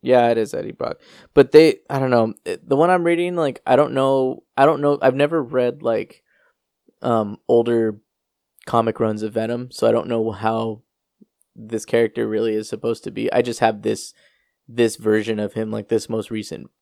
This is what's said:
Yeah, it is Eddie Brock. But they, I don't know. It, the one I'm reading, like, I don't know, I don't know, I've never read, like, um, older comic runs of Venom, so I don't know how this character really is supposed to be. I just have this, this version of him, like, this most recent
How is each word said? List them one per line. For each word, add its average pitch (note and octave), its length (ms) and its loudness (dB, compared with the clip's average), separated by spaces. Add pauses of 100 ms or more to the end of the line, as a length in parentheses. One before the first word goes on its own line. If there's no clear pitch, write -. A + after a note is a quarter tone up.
Yeah, B2 280 4
it A#2 80 2
is A2 160 -4
Eddie - 180 -8
Brock. - 300 -10 (320)
But C#3+ 180 6
they, D#3 280 8 (100)
I C#3+ 100 -4
don't C3 100 -2
know. A2+ 240 2 (120)
It, F2 220 -8
the C3+ 100 2
one E3 120 4
I'm F3+ 140 2
reading, F3 320 0
like, D3+ 320 -4
I B2+ 80 4
don't C#3 180 2
know, C3+ 500 0 (120)
I C3+ 100 4
don't D3 140 2
know, C#3+ 220 0
I've B2+ 140 2
never D3 280 0
read, B2 400 -4
like, A2+ 400 -4 (800)
um, A2 340 -2 (140)
older A#2 500 2 (680)
comic A2+ 360 0
runs G#2+ 220 -2
of G#2+ 100 -8
Venom, A#2+ 380 -6
so - 160 -2
I A2+ 40 4
don't A2 160 0
know A2+ 240 -2
how A2 520 -4 (720)
this A2 300 -10
character A2+ 460 -2
really A2 240 -2
is G#2+ 160 -6
supposed A#2 340 -6
to - 80 -12
be. A2 220 -6
I B2 80 2
just A#2+ 180 -4
have G#2+ 220 0
this, A2 320 -6 (560)
this A#2 260 0
version G#2+ 420 -2
of G#2 140 -6
him, A2 180 -6
like, G#2+ 200 -8
this A2 180 0
most A2 240 -6
recent G#2+ 380 -10 (120)